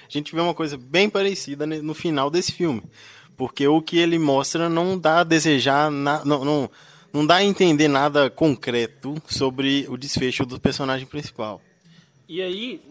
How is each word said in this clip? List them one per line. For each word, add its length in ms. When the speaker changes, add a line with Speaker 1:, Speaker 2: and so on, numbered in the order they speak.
Speaker 1:
A 40
gente 220
vê 60
uma 140
coisa 220
bem 320
parecida 580
ne-, 160
no 120
final 360
desse 220
filme. 300
Porque 300
o 140
que 180
ele 200
mostra 500
não 300
dá 220
a 40
desejar, 680
na-, 340
não, 200
não, 260
não 140
dá 100
a 80
entender 440
nada 400
concreto 840
sobre 600
o 80
desfecho 480
do 160
personagem 460
principal. 540
Speaker 2:
E 140
aí, 400